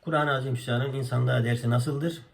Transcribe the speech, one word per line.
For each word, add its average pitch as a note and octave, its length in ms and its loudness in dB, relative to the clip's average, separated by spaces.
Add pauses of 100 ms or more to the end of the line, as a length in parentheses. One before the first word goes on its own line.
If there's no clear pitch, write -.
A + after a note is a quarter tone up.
Kur'an-ı D3+ 300 2
Azimüşşan'ın C3 640 -2
insanlığa B2 500 0
dersi A#2 260 0
nasıldır? C#3 520 0 (120)